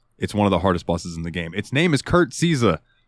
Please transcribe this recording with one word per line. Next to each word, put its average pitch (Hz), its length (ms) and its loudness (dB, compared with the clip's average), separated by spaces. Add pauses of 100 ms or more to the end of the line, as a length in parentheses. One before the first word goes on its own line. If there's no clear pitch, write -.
(180)
It's - 180 -6
one 104 120 2
of 98 40 2
the 90 80 2
hardest 90 260 0
bosses 85 320 -4
in 82 60 -6
the 85 80 -6
game. 82 220 -8
Its 104 200 -8
name 160 200 2
is 131 80 2
Kurt 175 320 2
Caesar. 123 460 2 (280)